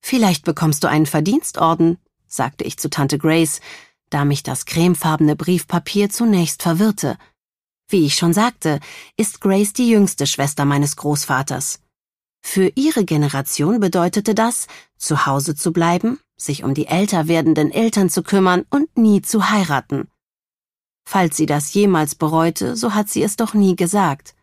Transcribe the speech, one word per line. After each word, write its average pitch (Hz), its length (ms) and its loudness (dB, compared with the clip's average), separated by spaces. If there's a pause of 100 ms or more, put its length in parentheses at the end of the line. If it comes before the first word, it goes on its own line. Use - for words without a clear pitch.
„Vielleicht 208 440 0
bekommst 156 380 0
du - 60 0
einen 151 180 2
Verdienstorden“, 165 920 0 (280)
sagte - 380 -6
ich - 140 -10
zu 147 100 -6
Tante 143 300 -2
Grace, 160 420 0 (480)
da 143 160 -2
mich 143 180 0
das 131 220 -8
cremefarbene 156 720 2
Briefpapier 180 720 -2
zunächst 202 540 0
verwirrte. 180 560 0 (720)
Wie 170 180 2
ich 143 80 -2
schon 170 180 2
sagte, 170 480 0 (360)
ist - 260 -6
Grace 202 320 2
die 240 160 2
jüngste 202 360 2
Schwester 139 380 -2
meines 143 320 0
Großvaters. 143 840 -4 (600)
Für 190 340 0
ihre 269 300 0
Generation 147 760 -2
bedeutete 185 540 0
das, 226 340 -2 (280)
zu - 300 -2
Hause 139 280 -2
zu 165 180 -2
bleiben, 175 460 0 (180)
sich - 280 -8
um 135 100 -2
die 147 120 -4
älter 175 420 0
werdenden 156 420 2
Eltern 214 400 2
zu 180 120 -2
kümmern 185 480 2
und 285 260 -2
nie 214 260 4
zu 208 280 0
heiraten. 151 580 -2 (1000)
Falls 180 300 0
sie 156 100 0
das 147 280 -2
jemals 185 400 2
bereute, 165 600 -2
so 226 180 -4
hat 208 140 0
sie 214 140 -2
es 208 140 -2
doch 226 180 -4
nie 196 220 4
gesagt. 175 680 -2